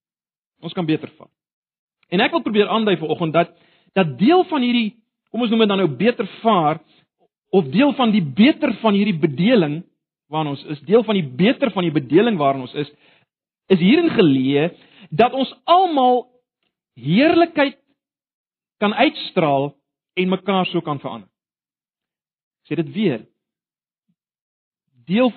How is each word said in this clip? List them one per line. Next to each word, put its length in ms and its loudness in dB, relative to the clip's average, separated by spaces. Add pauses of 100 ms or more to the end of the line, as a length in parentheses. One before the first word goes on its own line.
(640)
Ons 80 -14
kan 120 -6
beter 320 -4
vaar. 120 -20 (840)
En 120 2
ek 80 -2
wil 120 -2
probeer 280 0
aandui 280 0
vanoggend 340 -4
dat, 180 0 (440)
dat 200 0
deel 320 4
van 160 -2
hierdie, 300 -2 (340)
kom 160 -4
ons 80 -2
noem 120 2
dit 80 0
dan 80 0
nou 160 0
beter 320 -2 (120)
vaar, 400 0 (720)
of 160 0
deel 280 2
van 160 0
die 120 0
beter 560 2
van 160 2
hierdie 240 0
bedeling 600 0 (500)
waarin 220 -4
ons 180 -16
is, 60 -12 (100)
deel 160 4
van 140 0
die 80 -4 (100)
beter 360 2
van 120 -2
die 80 -2
bedeling 480 2
waarin 240 -2
ons 160 -16
is, 80 -10 (800)
is 120 2
hierin 320 4
geleë 580 2 (420)
dat 240 2
ons 140 -4 (180)
almal 560 2 (720)
heerlikheid 800 0 (1040)
kan 120 0
uitstraal 800 -2 (460)
en 160 -2
mekaar 360 -2
so 120 -4
kan 200 -8
verander. 280 -14 (1300)
Ek 80 -18
sê 100 -4
dit 140 -10
weer. 260 -2 (1900)
Deel 280 2